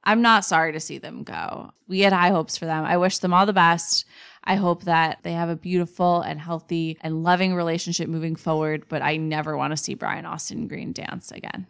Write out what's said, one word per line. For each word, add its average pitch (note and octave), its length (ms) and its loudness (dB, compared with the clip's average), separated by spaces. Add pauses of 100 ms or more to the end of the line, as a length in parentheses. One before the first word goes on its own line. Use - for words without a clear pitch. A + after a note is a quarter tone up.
I'm A3 200 2
not A3 220 6
sorry D#3+ 280 2
to D#3 80 -6
see C#3+ 180 -10
them C3 240 -14
go. - 480 -10 (160)
We F#3+ 140 0
had G3 120 6
high F3+ 180 6
hopes E3 260 0
for E3 100 -8
them. D#3+ 180 -2
I F3 120 2
wish F#3 220 2
them F3+ 140 0
all F#3+ 140 6
the G#3 60 2
best. E3+ 520 4 (440)
I F#3+ 60 2
hope F3+ 300 0
that E3 380 2
they E3+ 100 -6
have E3+ 160 -2
a E3 80 -4
beautiful F3 640 0
and D#3 200 -6
healthy E3 600 -6
and D#3+ 240 -4
loving F3+ 300 2
relationship E3+ 540 -2
moving D#3+ 280 -4
forward, D#3 520 -2
but D3 140 -6
I D3+ 140 0
never D#3 400 -4
want C#3+ 160 -2
to D#3 40 -4
see - 180 -8
Brian D#3 300 -6
Austin D#3+ 440 -8
Green - 240 -10
dance - 400 -12
again. - 380 -12